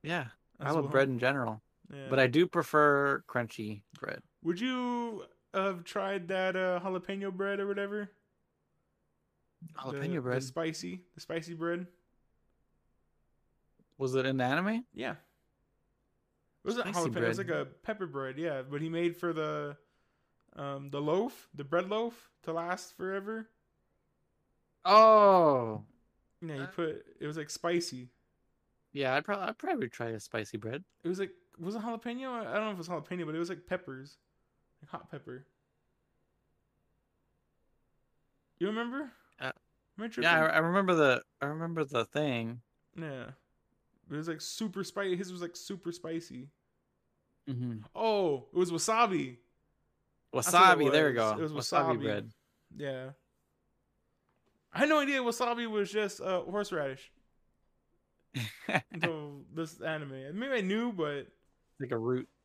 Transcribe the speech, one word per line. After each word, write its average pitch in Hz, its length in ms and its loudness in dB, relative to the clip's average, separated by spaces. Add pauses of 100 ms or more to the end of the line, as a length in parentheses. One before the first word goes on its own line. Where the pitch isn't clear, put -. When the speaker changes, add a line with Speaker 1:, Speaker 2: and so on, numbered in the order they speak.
Speaker 1:
Yeah, 156 240 -4 (340)
I 135 80 -2
Speaker 2:
As 151 60 2
Speaker 1:
love 151 100 2
Speaker 2:
well. 143 80 -4
Speaker 1:
bread 135 160 6
in 127 100 -2
general, 123 440 0 (300)
Speaker 2:
Yeah. 139 180 -14
Speaker 1:
but 131 80 4
I 131 80 10
do 151 200 6
prefer 143 840 4
crunchy 107 540 -6 (180)
bread. - 220 -8 (200)
Speaker 2:
Would 170 180 -2
you 240 640 -4 (300)
have 190 300 -2
tried 196 440 -4
that, 185 280 0
uh, 185 260 0
jalapeno 196 500 -4
bread 196 280 -2
or 196 60 -2
whatever? 202 440 -4 (1700)
Speaker 1:
Jalapeno 139 380 -4
Speaker 2:
The, 143 40 0
Speaker 1:
bread? 123 220 0
Speaker 2:
the 131 40 -8
spicy, 165 560 -6 (120)
the 160 60 -20
spicy 165 340 -8
bread. 170 320 -4 (2000)
Speaker 1:
Was 131 160 -2
it 131 120 2
in 135 100 0
the 127 80 0
anime? 190 480 0
Speaker 2:
Yeah. 127 200 -8
It - 1600 -20
wasn't 220 200 -4
Speaker 1:
Spicy 175 220 0
Speaker 2:
jalapeno, 110 140 -4
it 117 40 2
was 113 100 0
Speaker 1:
bread. 123 100 -6
Speaker 2:
like 156 80 -2
a 143 80 -2 (180)
pepper 208 240 -6
bread, 135 320 -8
yeah. 151 240 -4
But 143 200 -6
he 160 60 -4
made 170 280 -2
for 170 160 -2
the, 151 440 -4 (800)
um, 139 340 -8
the 143 100 -4
loaf, 185 540 0
the 143 100 -10
bread 175 240 0
loaf 233 420 -4 (120)
to 160 100 -6
last 170 440 -4
forever. 196 520 -6 (1400)
Speaker 1:
Oh. 180 1000 8 (580)
Speaker 2:
Yeah, 156 120 -8
he 135 80 -6
Speaker 1:
Uh, - 40 -6
Speaker 2:
put, 165 400 -6 (120)
it 143 80 -8
was, 151 100 -6
like, 151 140 -8
spicy. 165 600 -2 (840)
Speaker 1:
Yeah, 135 220 2
I'd 147 100 2
prob-, 202 240 -2
I'd 220 100 -6
probably 269 300 -2
try 117 200 -6
a 110 120 -6
spicy 110 380 -6
bread. 117 260 -8 (180)
Speaker 2:
It 170 60 -4
was, 185 100 -2
like, 190 140 -6 (260)
was 190 180 -6
it 208 60 -8
jalapeno? 240 480 -8
I, 233 100 -6
I 135 140 -6
don't 214 100 0
know 220 60 -4
if 196 40 -6
it 180 40 -10
was 165 100 -10
jalapeno, 175 380 -6
but 151 80 -6
it 165 40 -4
was, 170 100 -2
like, 165 180 -10
peppers. 143 520 -8 (640)
Like, - 80 -20
hot - 200 -14
pepper. 135 360 -14 (3000)
You 180 100 -2
remember? 240 420 -6 (300)
Speaker 1:
Uh, 131 120 -8 (460)
Speaker 2:
Am 214 60 -8
I - 0 -
Speaker 1:
yeah, - 0 -
I, 233 40 -6
Speaker 2:
tripping? 165 460 4
Speaker 1:
I 160 40 6
remember 180 360 4
the, 139 280 6 (180)
I 143 60 -2
remember 165 380 -4
the 127 220 0
thing. 120 540 -2 (380)
Speaker 2:
Yeah. 135 280 -10 (840)
It 135 60 -6
was, 160 120 -6
like, 156 120 -6
super 196 440 -6
spicy. 190 320 -2
His 185 160 -6
was, 175 100 -8
like, 170 140 -8
super 175 360 -8
spicy. 165 560 -10 (1000)
Speaker 1:
Mm-hmm. 120 300 -4 (160)
Speaker 2:
Oh, 196 580 2
it 175 60 2
was 180 120 4
wasabi. 170 640 2 (960)
That's 131 200 2
what 180 280 10
it - 80 6
Speaker 1:
Wasabi, 131 40 6
there 151 180 6
we - 80 0
Speaker 2:
was. 110 160 4
Speaker 1:
go. - 40 -2
Speaker 2:
It 160 40 -2
was 156 100 -4
Speaker 1:
Wasabi 151 440 0
Speaker 2:
wasabi. 143 60 -4
Speaker 1:
bread. 107 280 -4 (460)
Speaker 2:
Yeah. 135 340 -8 (1600)
I 170 80 -4
had 285 80 4
no 311 120 6
idea 277 220 0
wasabi 233 480 -2
was 208 200 -2
just, 208 300 -4
uh, 185 220 -2
horseradish 175 680 -6 (1200)
Speaker 1:
<laughs> 117 340 -8 (240)
Speaker 2:
until 151 500 -4 (120)
this 160 260 -8
anime. 143 580 -8
Maybe 269 140 -4
I 240 80 0
knew, 214 320 0
but 147 360 -4 (520)
Speaker 1:
Like 123 120 -4
a 117 60 0
root. 123 300 0 (160)